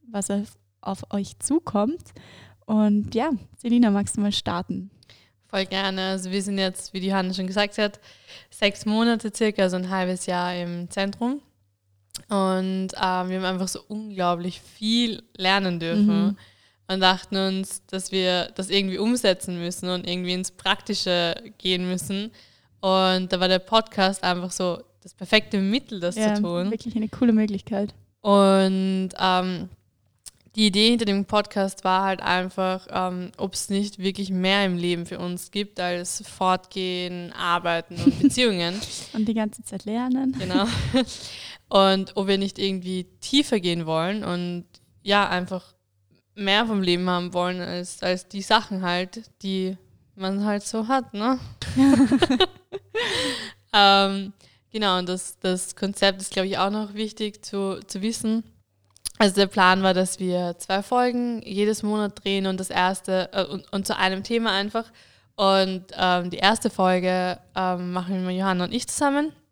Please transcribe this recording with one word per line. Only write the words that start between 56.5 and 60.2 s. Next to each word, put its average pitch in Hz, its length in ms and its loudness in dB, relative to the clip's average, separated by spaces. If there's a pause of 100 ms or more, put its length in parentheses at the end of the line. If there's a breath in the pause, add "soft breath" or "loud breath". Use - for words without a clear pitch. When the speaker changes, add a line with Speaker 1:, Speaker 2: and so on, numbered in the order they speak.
Speaker 2:
auch 190 120 2
noch 208 240 -6
wichtig 214 500 -8
zu, 196 420 -4
zu 190 160 -8
wissen. 226 420 -2 (760)
Also 196 180 4
der 202 100 6
Plan 190 360 4
war, 190 120 4
dass 185 240 0
wir 180 400 -2